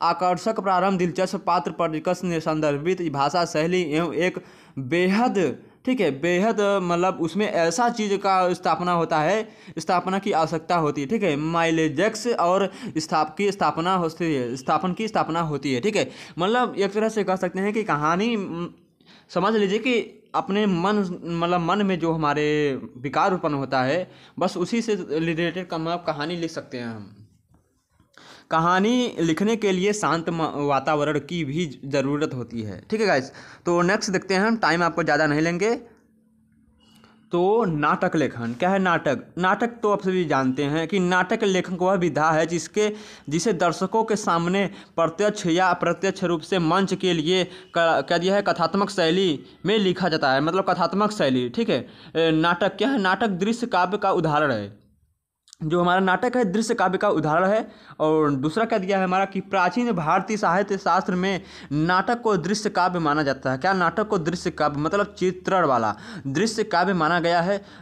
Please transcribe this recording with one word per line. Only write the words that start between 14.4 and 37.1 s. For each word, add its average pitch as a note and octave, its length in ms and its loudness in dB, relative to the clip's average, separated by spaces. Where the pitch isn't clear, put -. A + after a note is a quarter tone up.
स्थापन D#3+ 380 -2
की A3 140 -6
स्थापना E3+ 340 -2
होती D3 320 -2
है, B2 80 0
ठीक G#3 140 -2
है, C3+ 140 0
मतलब G#3 380 0
एक G3 160 0
तरह G#3+ 160 0
से G#3+ 140 -2
कह F#3 120 0
सकते F#3 240 -4
हैं G#3 140 -2
कि A3 100 0
कहानी, E3+ 540 0
म, F3 320 -6
समझ G3 260 0
लीजिए G#3 240 2
कि A#3+ 380 -2
अपने F#3+ 300 0
मन, F#3+ 300 2
मतलब E3+ 360 0
मन F#3 260 0
में F#3 140 0
जो E3 120 0
हमारे D3+ 640 0
विकार D3 360 0
उत्पन्न E3 200 -2
होता C3+ 300 0
है, E3 280 -2
बस F#3 180 -2
उसी F3+ 240 -2
से A3+ 140 0
रिलेटेड E3 720 -2
कम-, E3+ 400 -4
कहानी D#3 280 -4
लिख E3 160 -6
सकते - 260 -12
हैं A#2+ 80 -8
हम। A2 420 -14
कहानी F#3+ 680 2
लिखने E3+ 360 2
के G#3 160 0
लिए G3 220 0
शांत E3 360 0
म-, E3 120 -2
वातावरण D3 800 0
की D#3+ 260 -4
भी D3 400 -4
ज़रूरत C#3+ 480 -2
होती A#2+ 280 -8
है, G2+ 280 -10
ठीक A3 120 0
है G#3+ 60 2
गाइस। C3+ 240 2
तो F3 160 2
नेक्स्ट G3+ 300 0
देखते F#3 220 -2
हैं F#3 80 2
हम, A3+ 160 2
टाइम E3+ 260 2
आपको E3+ 200 0
ज़्यादा D#3 240 2
नहीं D3 140 2
लेंगे। F#3 400 0